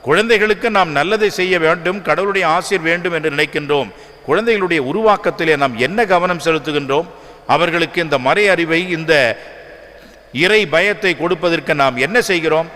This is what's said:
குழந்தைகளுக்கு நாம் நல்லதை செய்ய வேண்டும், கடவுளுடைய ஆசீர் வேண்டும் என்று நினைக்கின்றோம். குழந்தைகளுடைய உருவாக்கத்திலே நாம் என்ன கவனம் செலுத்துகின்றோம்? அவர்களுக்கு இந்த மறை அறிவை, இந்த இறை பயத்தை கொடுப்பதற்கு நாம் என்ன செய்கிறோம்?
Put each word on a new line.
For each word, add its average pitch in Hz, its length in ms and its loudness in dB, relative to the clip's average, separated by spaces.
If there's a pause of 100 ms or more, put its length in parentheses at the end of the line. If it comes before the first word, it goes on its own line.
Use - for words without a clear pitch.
குழந்தைகளுக்கு 214 600 2 (100)
நாம் 175 200 2
நல்லதை 202 320 0 (100)
செய்ய 185 160 0 (100)
வேண்டும், 175 420 0
கடவுளுடைய 185 380 0 (100)
ஆசீர் 175 340 -2
வேண்டும் 175 280 -2
என்று 156 180 -2
நினைக்கின்றோம். 147 540 -2 (380)
குழந்தைகளுடைய 185 640 0
உருவாக்கத்திலே 175 760 0
நாம் 127 120 -2 (120)
என்ன 190 120 -2 (140)
கவனம் 175 320 0
செலுத்துகின்றோம்? 147 640 -2 (460)
அவர்களுக்கு 165 500 0
இந்த 147 120 0 (100)
மறை 196 260 2
அறிவை, 165 260 0 (180)
இந்த 160 160 0 (1300)
இறை 214 180 4 (140)
பயத்தை 190 360 0 (120)
கொடுப்பதற்கு 165 580 -2
நாம் 131 240 2
என்ன 202 120 0 (120)
செய்கிறோம்? 165 460 0